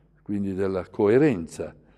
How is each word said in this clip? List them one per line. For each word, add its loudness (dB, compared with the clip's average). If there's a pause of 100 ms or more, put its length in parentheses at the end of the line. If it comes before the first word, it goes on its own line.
(220)
quindi -4
della -4
coerenza, 2 (240)